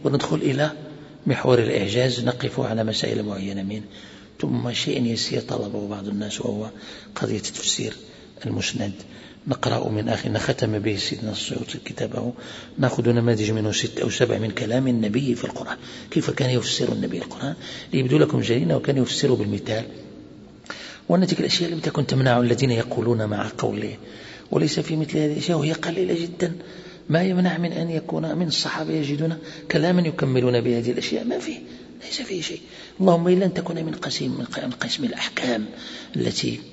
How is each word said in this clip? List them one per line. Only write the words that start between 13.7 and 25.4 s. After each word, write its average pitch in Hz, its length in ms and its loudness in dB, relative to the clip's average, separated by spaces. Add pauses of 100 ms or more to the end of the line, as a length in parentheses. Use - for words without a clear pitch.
ست - 280 -2
أو 120 100 0
سبع 110 280 2
من 110 140 -2
كلام 120 360 2
النبي 117 480 2
في - 100 -6
القرآن، - 320 -6 (340)
كيف 151 180 2
كان 127 200 2
يفسر 120 420 2
النبي 95 260 -2
القرآن، - 380 -6 (380)
ليبدو 135 240 4
لكم 139 240 6
جليلا، 139 340 2
وكان 135 220 2
يفسره 131 360 4
بالمثال. 107 520 -2 (1200)
وأن 175 180 6
تلك 180 120 2
الأشياء 165 320 2
لم 165 80 -4
تكن 151 280 0
تمنع 131 320 6
الذين 120 320 4
يقولون 113 540 2
مع 104 320 -2
قوله، 107 400 -2 (540)
وليس 156 280 2
في 156 160 -2
مثل 156 220 0
هذه 151 160 2
الأشياء، 156 240 0